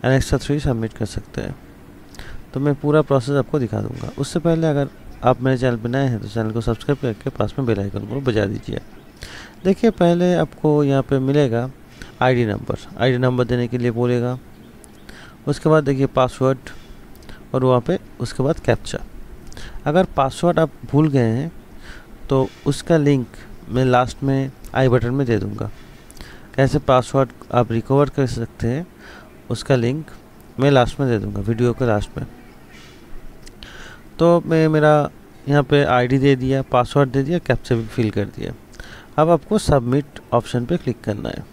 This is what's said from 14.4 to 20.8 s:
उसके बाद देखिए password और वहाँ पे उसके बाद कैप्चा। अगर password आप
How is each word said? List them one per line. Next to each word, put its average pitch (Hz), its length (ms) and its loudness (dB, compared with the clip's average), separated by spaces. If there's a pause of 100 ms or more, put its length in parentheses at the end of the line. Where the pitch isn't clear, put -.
उसके 147 220 -2
बाद 156 160 4
देखिए 135 240 0
password 131 640 0 (840)
और 131 100 0
वहाँ 127 160 4
पे 170 180 -2 (220)
उसके 127 220 -6
बाद 147 180 0
कैप्चा। - 440 -2 (800)
अगर 175 200 2 (100)
password 160 420 0
आप 160 120 2 (140)